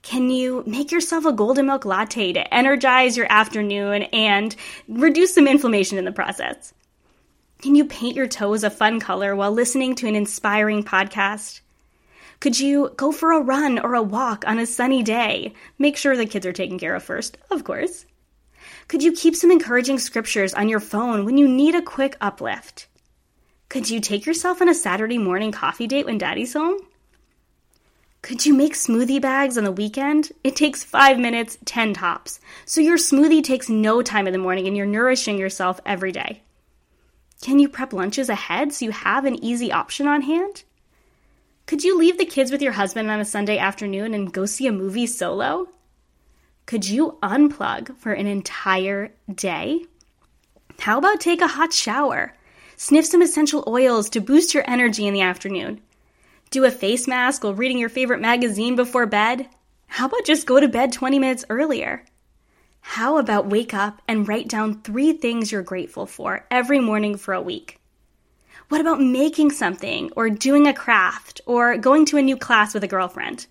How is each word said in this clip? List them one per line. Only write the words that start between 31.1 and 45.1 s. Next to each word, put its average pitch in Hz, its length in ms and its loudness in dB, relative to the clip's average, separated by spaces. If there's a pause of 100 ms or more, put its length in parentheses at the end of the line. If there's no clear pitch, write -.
minutes, 233 480 -2
ten 220 300 -2
tops. - 440 -6 (260)
So - 140 -2
your 320 180 6
smoothie 302 460 4
takes 262 240 -2
no 220 360 2
time 208 240 0
in 185 60 -2
the 190 60 -2
morning 185 280 -2
and 202 100 -2
you're 202 80 -2
nourishing 220 540 0
yourself 185 440 -4
every 190 280 -4
day. - 320 -10 (1000)
Can 269 160 2
you 285 100 6
prep 262 240 -8
lunches 208 380 -4
ahead 240 420 -2
so 247 140 -8
you 220 60 -4
have 220 340 -2
an 254 180 -2
easy 240 280 -2
option - 360 -2
on 294 140 2
hand? 339 420 -4 (1040)
Could 302 180 -4
you 359 140 4
leave 339 220 4
the 349 60 2
kids 269 260 0
with 285 100 -2
your 254 120 -2
husband 214 360 -2
on 214 100 -2
a 208 60 -2
Sunday 208 320 -2
afternoon 196 560 -4
and 196 180 -6
go 190 140 -4
see 254 220 -4
a 233 40 0
movie 196 360 -4
solo? 226 640 -4 (960)